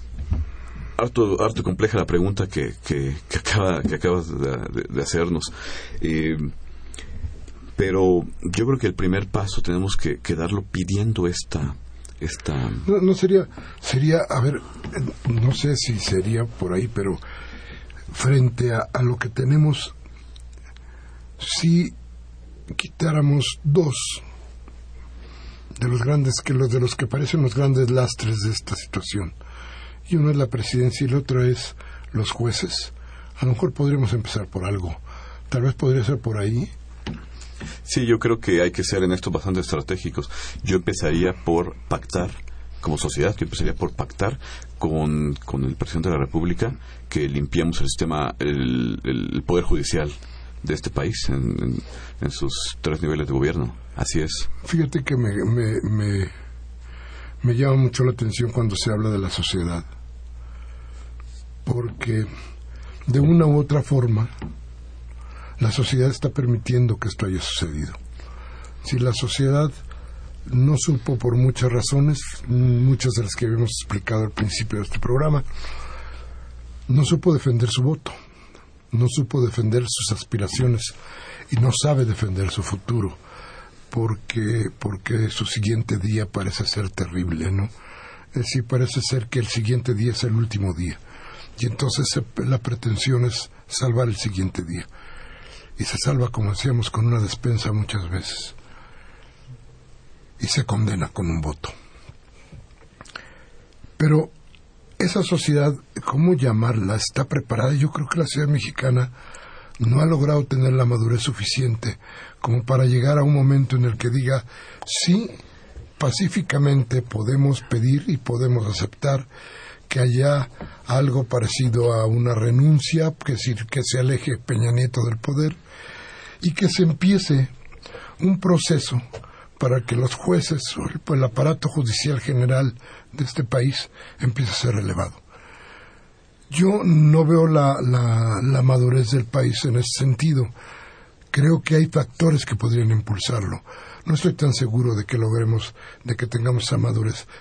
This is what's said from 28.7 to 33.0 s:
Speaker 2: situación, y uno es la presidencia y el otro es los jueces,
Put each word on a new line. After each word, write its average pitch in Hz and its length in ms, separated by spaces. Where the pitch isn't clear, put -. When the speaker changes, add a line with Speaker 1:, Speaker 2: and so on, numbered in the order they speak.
Speaker 2:
situación, 95 580
y 175 80
uno 151 140
es 143 60
la 139 100
presidencia 123 600
y 120 40
el 131 60
otro 131 260
es 123 320
los 110 180
jueces, - 600